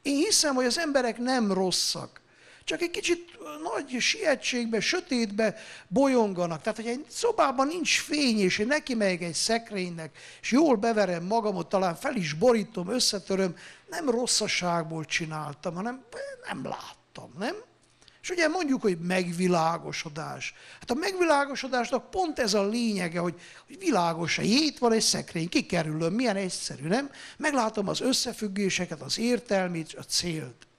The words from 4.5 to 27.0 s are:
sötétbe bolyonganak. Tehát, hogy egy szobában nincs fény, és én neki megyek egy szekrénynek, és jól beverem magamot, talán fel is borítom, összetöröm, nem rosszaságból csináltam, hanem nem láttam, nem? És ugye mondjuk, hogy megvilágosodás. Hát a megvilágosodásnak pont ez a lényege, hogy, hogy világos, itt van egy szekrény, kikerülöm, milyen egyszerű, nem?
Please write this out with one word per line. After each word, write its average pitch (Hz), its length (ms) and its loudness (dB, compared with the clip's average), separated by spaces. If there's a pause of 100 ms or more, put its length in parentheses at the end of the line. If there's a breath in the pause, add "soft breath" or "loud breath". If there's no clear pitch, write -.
sötétbe 226 760 0 (320 loud breath)
bolyonganak. 196 720 2
Tehát, 220 160 -2
hogy 226 100 -6
egy 254 220 -4
szobában 285 580 2
nincs 330 320 0
fény, 269 400 2
és 185 180 4
én 214 100 0
neki 285 260 0
megyek 190 280 2
egy 170 120 -6
szekrénynek, 180 840 -2 (240 loud breath)
és - 100 -4
jól 277 240 6
beverem 196 480 2
magamot, 202 460 0
talán 185 260 2
fel 269 200 -4
is 160 180 -2
borítom, 190 560 2
összetöröm, 196 680 0 (340 loud breath)
nem 339 200 -4
rosszaságból 170 960 0
csináltam, 156 680 -6
hanem 240 280 -6 (440)
nem - 160 -6
láttam, - 760 -12
nem? 285 160 -4 (680 soft breath)
És - 80 -10
ugye 349 180 2
mondjuk, 302 340 0
hogy 185 180 2
megvilágosodás. 165 1500 -2 (260 loud breath)
Hát - 120 -8
a - 20 0
megvilágosodásnak 285 1160 0
pont 359 300 -2
ez 214 140 2
a 202 140 4
lényege, 202 520 -2
hogy, 175 160 -2 (320 loud breath)
hogy - 120 -18
világos, 170 580 2
itt 240 400 2
van 240 140 4
egy 220 100 4
szekrény, 165 480 -2
kikerülöm, 165 640 0
milyen 226 220 0
egyszerű, 165 520 -6
nem? 269 220 0 (280 loud breath)